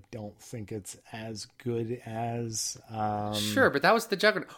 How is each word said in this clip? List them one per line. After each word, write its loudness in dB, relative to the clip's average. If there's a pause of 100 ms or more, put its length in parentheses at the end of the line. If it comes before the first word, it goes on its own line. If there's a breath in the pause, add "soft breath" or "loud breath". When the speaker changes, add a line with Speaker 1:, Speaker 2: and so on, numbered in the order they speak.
(100)
Speaker 1:
don't -12
think -10
it's -8 (160)
as -10 (160)
good -2
as, -4 (100)
um, 0
Speaker 2:
Sure, 4
but 0
that 8
was 2
the -2
Juggernaut. 4